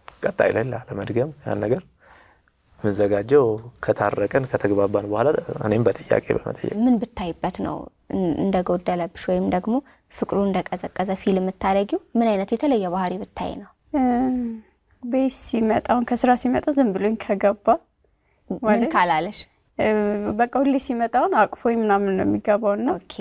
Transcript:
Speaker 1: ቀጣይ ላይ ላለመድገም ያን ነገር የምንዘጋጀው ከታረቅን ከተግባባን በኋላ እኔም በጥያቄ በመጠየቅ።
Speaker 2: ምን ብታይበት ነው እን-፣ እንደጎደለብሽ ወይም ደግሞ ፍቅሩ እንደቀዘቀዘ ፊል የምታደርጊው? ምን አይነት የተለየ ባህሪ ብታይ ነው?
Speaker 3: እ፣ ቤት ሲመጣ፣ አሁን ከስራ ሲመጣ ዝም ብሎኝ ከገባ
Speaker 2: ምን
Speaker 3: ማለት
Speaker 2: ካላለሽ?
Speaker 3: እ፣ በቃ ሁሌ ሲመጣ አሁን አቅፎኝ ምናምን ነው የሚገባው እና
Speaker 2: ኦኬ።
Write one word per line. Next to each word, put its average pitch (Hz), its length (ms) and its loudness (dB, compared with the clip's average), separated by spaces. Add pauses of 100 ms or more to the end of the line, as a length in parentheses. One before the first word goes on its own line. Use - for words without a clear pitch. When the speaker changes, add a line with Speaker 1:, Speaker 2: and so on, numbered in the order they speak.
(220)
Speaker 1:
ቀጣይ - 300 2
ላይ 107 140 0
ላለመድገም 113 680 -4 (100)
ያን 104 180 -4
ነገር 117 220 0 (960)
የምንዘጋጀው 104 680 2 (340)
ከታረቅን 104 680 0
ከተግባባን 101 600 0
በኋላ 110 200 0 (340)
እኔም 107 220 2
በጥያቄ - 500 0
በመጠየቅ። - 440 -6
Speaker 2:
ምን 240 200 4
ብታይበት 185 600 -6
ነው 170 160 -6 (340)
እን-፣ 185 300 0
እንደጎደለብሽ 180 840 -2
ወይም 185 240 0
ደግሞ 190 260 0 (380)
ፍቅሩ - 280 -4
እንደቀዘቀዘ 185 760 -4
ፊል 190 200 0
የምታደርጊው? 196 640 0 (120)
ምን 233 160 2
አይነት 196 240 0
የተለየ 233 380 0
ባህሪ 180 280 -2
ብታይ 196 380 -8
ነው? 202 140 -16 (200)
Speaker 3:
እ፣ 294 120 0 (1040)
ቤት 262 340 0
ሲመጣ፣ 226 500 0
አሁን 240 180 2
ከስራ 247 320 2
ሲመጣ - 340 0
ዝም 269 200 4
ብሎኝ 202 260 0
ከገባ 202 500 0 (840)
Speaker 2:
ምን - 120 -6
Speaker 3:
ማለት 233 280 2
Speaker 2:
ካላለሽ? 175 500 0 (400)
Speaker 3:
እ፣ - 60 2 (480)
በቃ 240 240 0
ሁሌ 277 220 2
ሲመጣ 233 360 -4
አሁን 339 200 2
አቅፎኝ 233 440 2
ምናምን 202 320 2
ነው 190 140 0
የሚገባው 208 480 2
እና 220 200 -2
Speaker 2:
ኦኬ። - 280 -10